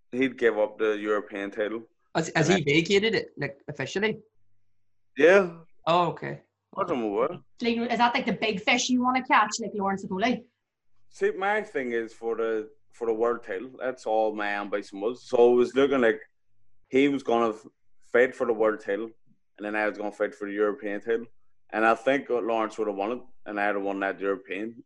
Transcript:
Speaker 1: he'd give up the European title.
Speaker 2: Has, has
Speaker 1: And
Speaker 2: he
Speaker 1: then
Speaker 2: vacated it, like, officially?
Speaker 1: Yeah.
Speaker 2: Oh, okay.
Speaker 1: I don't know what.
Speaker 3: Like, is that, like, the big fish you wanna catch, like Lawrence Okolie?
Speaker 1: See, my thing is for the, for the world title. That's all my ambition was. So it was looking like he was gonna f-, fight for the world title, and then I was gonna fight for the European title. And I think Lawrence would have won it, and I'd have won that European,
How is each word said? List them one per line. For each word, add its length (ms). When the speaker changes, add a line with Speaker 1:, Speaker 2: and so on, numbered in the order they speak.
Speaker 1:
he'd 280
give 200
up 200
the 140
European 580
title. 320
Speaker 2:
Has, 200
has 140
Speaker 1:
And 100
Speaker 2:
he 60
Speaker 1:
then 100
Speaker 2:
vacated 400
it, 240
like, 200
officially? 500
Speaker 1:
Yeah. 340
Speaker 2:
Oh, 220
okay. 320
Speaker 1:
I 80
don't 160
know 60
what. 240
Speaker 3:
Like, 160
is 220
that, 160
like, 120
the 60
big 280
fish 300
you 120
wanna 220
catch, 260
like 140
Lawrence 300
Okolie? 400
Speaker 1:
See, 220
my 300
thing 300
is 200
for 240
the, 320
for 140
the 80
world 300
title. 340
That's 280
all 280
my 140
ambition 520
was. 260
So 260
it 40
was 180
looking 260
like 200
he 200
was 140
gonna 280
f-, 160
fight 220
for 120
the 60
world 280
title, 300
and 100
then 80
I 140
was 100
gonna 140
fight 220
for 120
the 80
European 460
title. 260
And 140
I 100
think 340
Lawrence 500
would 100
have 80
won 160
it, 80
and 120
I'd 160
have 80
won 180
that 200
European, 640